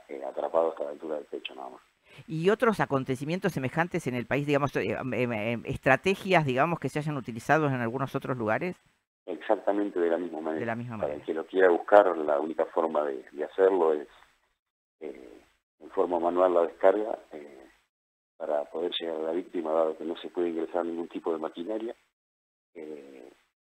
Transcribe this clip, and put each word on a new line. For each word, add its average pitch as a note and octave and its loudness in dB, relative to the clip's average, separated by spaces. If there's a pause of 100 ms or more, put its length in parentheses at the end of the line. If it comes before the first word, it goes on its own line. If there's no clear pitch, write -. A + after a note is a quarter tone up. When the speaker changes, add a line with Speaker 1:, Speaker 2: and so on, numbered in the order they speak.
Speaker 1:
eh, C#2 -10
atrapado D2 0
hasta D#2 -6
la C#2+ -6
altura D2+ -8
del D2 -6
pecho, - -12
nada C2 -14
más. B1+ -18 (480)
Speaker 2:
¿Y D#3+ 0
otros A3 2
acontecimientos C#3+ -2
semejantes D#3+ -2
en B2+ -4
el A#2+ -4
país, C#3 -2
digamos, C#3+ 2
eh, G#2 -2
em, B2+ -4
em, A#2+ 0
em, A2+ -4
estrategias, E3 2
digamos, C#3+ 2
que C3+ -4
se D3+ -6
hayan D3+ -4
utilizado C#3 0
en C3+ 0
algunos B2 -2
otros C3+ -4
lugares? B2 0 (500)
Speaker 1:
Exactamente G2 -2
de E2+ 2
la E2+ 2
misma E2 -6
manera. D#2+ -4
Speaker 2:
De D2 -4
la G#2 -4
misma A#2+ -8
Speaker 1:
Para E2+ -2
Speaker 2:
manera. D2 -6
Speaker 1:
el - -18
que E2 -2
lo D#2+ -6
quiera F#2 6
buscar, F2+ 8
la D2+ 0
única D#2 0
forma D#2 0
de, C2+ -4
de C#2+ -6
hacerlo F#2 4
es, D2 -4 (880)
eh, C2 -14 (380)
en D2+ -18
forma F2 0
manual F2 4
la F2 4
descarga, G2 2 (140)
eh, D2+ -16 (800)
para D2+ -4
poder F2 -4
llegar E2 -6
a D#2 -6
la D#2+ -2
víctima, E2+ -4
dado D#2+ 2
que E2 -12
no E2 -6
se - -12
puede F2 -2
ingresar E2 -4
ningún E2 -6
tipo F2 -6
de E2 -2
maquinaria. G#2+ -8 (800)
Eh, C#2 -16 (320)